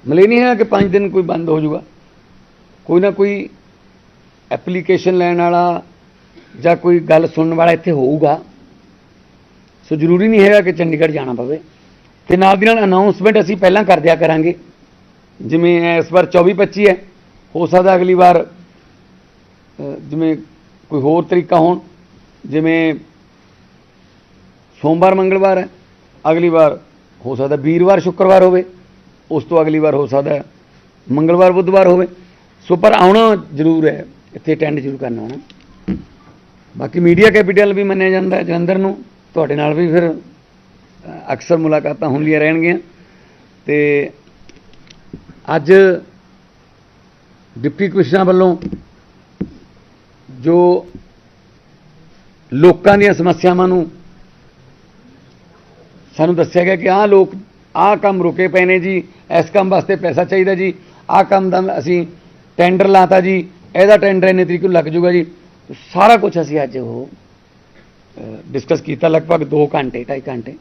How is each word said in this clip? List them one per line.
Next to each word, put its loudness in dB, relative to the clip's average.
ਮਤਲਬ 2
ਇਹ 4
ਨਹੀਂ 2
ਹੈ 2
ਕਿ 0
ਪੰਜ 0
ਦਿਨ -2
ਕੋਈ -2
ਬੰਦ -6
ਹੋ 0
ਜਾਊਗਾ, -6
ਕੋਈ 0
ਨਾ 0
ਕੋਈ -4
ਐਪਲੀਕੇਸ਼ਨ -4
ਲੈਣ -2
ਵਾਲਾ -2
ਜਾਂ 0
ਕੋਈ 0
ਗੱਲ 2
ਸੁਣਨ -2
ਵਾਲਾ 2
ਇੱਥੇ -4
ਹੋਊਗਾ। -2
ਸੋ -4
ਜ਼ਰੂਰੀ 0
ਨਹੀਂ 2
ਹੈਗਾ 6
ਕਿ -2
ਚੰਡੀਗੜ੍ਹ -2
ਜਾਣਾ -6
ਪਵੇ। -8
ਤੇ 2
ਨਾਲ 2
ਦੀ 0
ਨਾਲ 2
ਅਨਾਉਂਸਮੈਂਟ 2
ਅਸੀਂ -2
ਪਹਿਲਾਂ 2
ਕਰ 2
ਦਿਆ 2
ਕਰਾਂਗੇ, 0
ਜਿਵੇਂ 0
ਇਸ -4
ਵਾਰ 2
ਚੌਵੀ 2
ਪੱਚੀ -2
ਹੈ, 2
ਹੋ -2
ਸਕਦਾ 2
ਅਗਲੀ 2
ਵਾਰ, 4
ਅ, -12
ਜਿਵੇਂ -4
ਕੋਈ -4
ਹੋਰ 0
ਤਰੀਕਾ 0
ਹੋਣ, 2
ਜਿਵੇਂ -2
ਸੋਮਵਾਰ 2
ਮੰਗਲਵਾਰ 0
ਹੈ, -6
ਅਗਲੀ 0
ਵਾਰ 2
ਹੋ -8
ਸਕਦਾ -4
ਵੀਰਵਾਰ 0
ਸ਼ੁੱਕਰਵਾਰ 2
ਹੋਵੇ, 2
ਉਸ -4
ਤੋਂ 0
ਅਗਲੀ -2
ਵਾਰ 0
ਹੋ -2
ਸਕਦਾ -4
ਮੰਗਲਵਾਰ 2
ਬੁੱਧਵਾਰ 2
ਹੋਵੇ। 2
ਸੋ 0
ਪਰ 2
ਆਉਣਾ 4
ਜ਼ਰੂਰ 0
ਹੈ, -4
ਇੱਥੇ -4
ਅਟੈਂਡ -4
ਜ਼ਰੂਰ -8
ਕਰਨਾ -10
ਆਉਣਾ। -12
ਬਾਕੀ -6
ਮੀਡੀਆ 4
ਕੈਪੀਟਲ 2
ਵੀ -2
ਮੰਨਿਆ 0
ਜਾਂਦਾ -2
ਹੈ -4
ਜਲੰਧਰ -2
ਨੂੰ, -6
ਤੁਹਾਡੇ -2
ਨਾਲ -2
ਵੀ -2
ਫਿਰ, 0
ਅ, -18
ਅਕਸਰ -2
ਮੁਲਾਕਾਤਾਂ -4
ਹੁੰਦੀਆਂ -2
ਰਹਿਣਗੀਆਂ। -2
ਤੇ -2
ਅੱਜ 0
ਡਿਪਟੀ -4
ਕਮਿਸ਼ਨਰ 0
ਵੱਲੋਂ 2
ਜੋ 0
ਲੋਕਾਂ 4
ਦੀਆਂ 4
ਸਮੱਸਿਆਵਾਂ 0
ਨੂੰ -2
ਸਾਨੂੰ 0
ਦੱਸਿਆ 0
ਗਿਆ 0
ਕਿ -4
ਆਹ 2
ਲੋਕ, 2
ਆਹ 2
ਕੰਮ -2
ਰੁਕੇ -2
ਪਏ 0
ਨੇ 2
ਜੀ, -4
ਇਸ -2
ਕੰਮ 0
ਵਾਸਤੇ -2
ਪੈਸਾ -4
ਚਾਹੀਦਾ 0
ਜੀ, -4
ਆਹ 2
ਕੰਮ 0
ਦਾ -2
ਅਸੀਂ -4
ਟੈਂਡਰ 2
ਲਾਤਾ 4
ਜੀ, -2
ਇਹਦਾ 6
ਟੈਂਡਰ 2
ਇੰਨੇ 2
ਤਰੀਕ -4
ਨੂੰ 0
ਲੱਗ 2
ਜਾਊਗਾ 0
ਜੀ, 0
ਸਾਰਾ 4
ਕੁਛ -4
ਅਸੀਂ -4
ਅੱਜ -8
ਉਹ, -10
ਅ, -20
ਡਿਸਕਸ -6
ਕੀਤਾ -6
ਲਗਭਗ -2
ਦੋ -2
ਘੰਟੇ, -6
ਢਾਈ -10
ਘੰਟੇ। -12